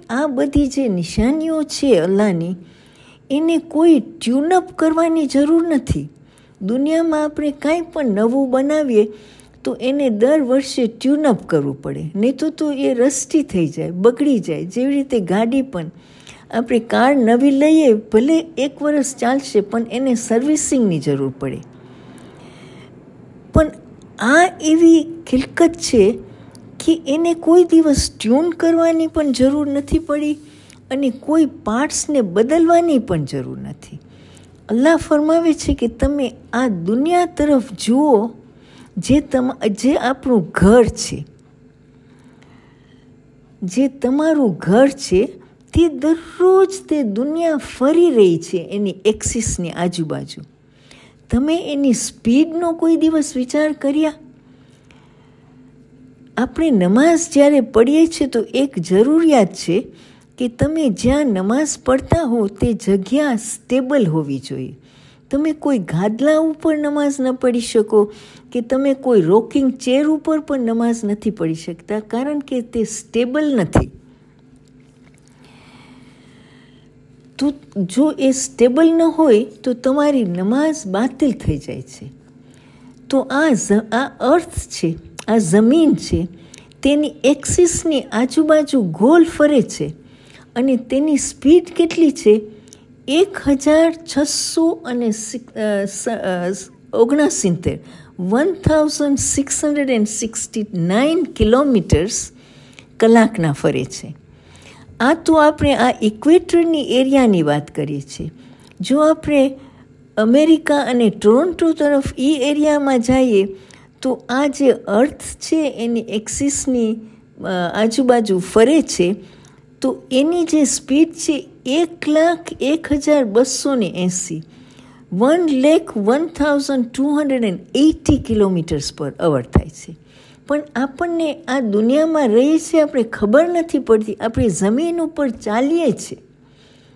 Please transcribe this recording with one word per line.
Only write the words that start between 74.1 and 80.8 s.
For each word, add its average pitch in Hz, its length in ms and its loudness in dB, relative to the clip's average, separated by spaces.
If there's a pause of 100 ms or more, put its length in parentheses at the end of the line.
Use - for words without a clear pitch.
તો 277 160 -2 (240)
જો 247 340 0
એ 262 200 0
સ્ટેબલ 262 600 2
ન 330 80 2
હોય 311 440 4
તો - 280 -6
તમારી 269 500 0
નમાઝ 214 640 -2